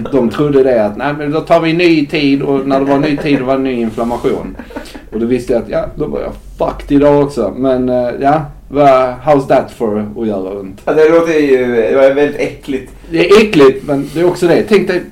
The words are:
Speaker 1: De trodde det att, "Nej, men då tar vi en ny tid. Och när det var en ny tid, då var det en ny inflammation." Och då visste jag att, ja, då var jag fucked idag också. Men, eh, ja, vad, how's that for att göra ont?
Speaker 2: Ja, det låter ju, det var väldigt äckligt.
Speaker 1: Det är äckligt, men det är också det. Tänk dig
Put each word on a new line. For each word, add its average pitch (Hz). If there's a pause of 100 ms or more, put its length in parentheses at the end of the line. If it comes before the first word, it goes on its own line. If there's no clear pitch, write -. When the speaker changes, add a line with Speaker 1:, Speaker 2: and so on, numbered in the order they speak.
(120)
Speaker 1:
De 120
trodde 139
det 120
att, 104
"Nej, 139
men 147
då 156
tar 170
vi 160
en 165
ny 165
tid. 143
Och 135
när 135
det 135
var 139
en 139
ny 147
tid, 143
då 127
var 135
det 135
en 131
ny 127
inflammation." 117 (560)
Och 110
då 113
visste 123
jag 117
att, 104
ja, - (100)
då 151
var 139
jag 131 (260)
fucked -
idag 143
också. 113
Men, 127
eh, 123 (120)
ja, 147 (240)
vad, 139 (340)
how's 139
that 123
for 107 (120)
att 113
göra 98
ont? 95
Speaker 2:
Ja, 165
det 156
låter 165
ju, 131
det 113
var 135
väldigt 143
äckligt. - (180)
Speaker 1:
Det 165
är 208
äckligt, 151
men 143
det 156
är 175
också 175
det. 143
Tänk 190
dig 180